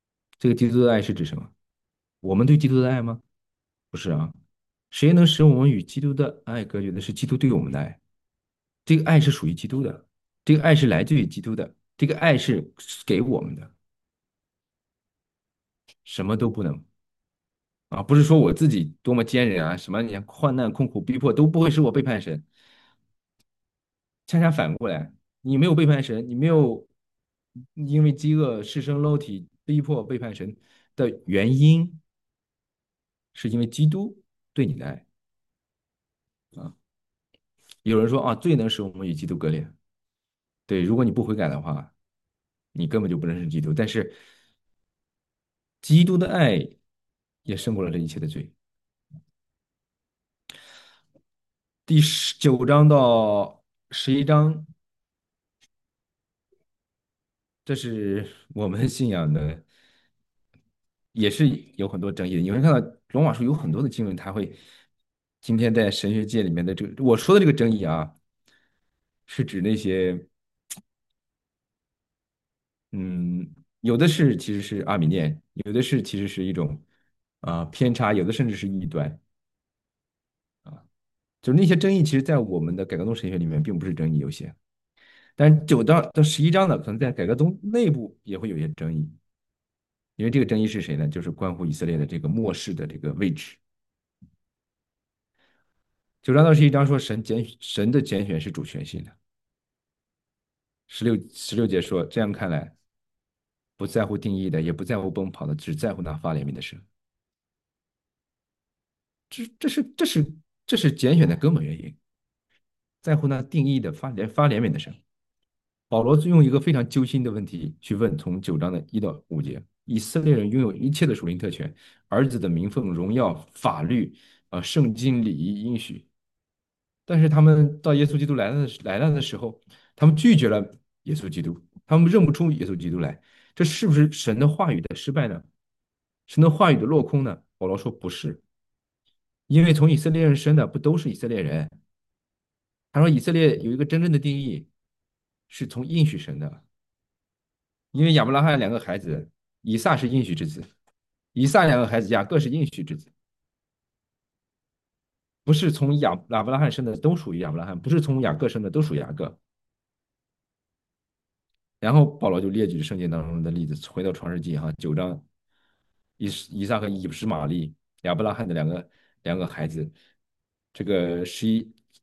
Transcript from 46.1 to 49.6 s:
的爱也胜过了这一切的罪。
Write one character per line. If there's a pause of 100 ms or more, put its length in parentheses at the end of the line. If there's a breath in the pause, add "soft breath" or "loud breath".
的
爱 (760)
也
胜
过
了
这
一
切
的
罪。 (3250 loud breath)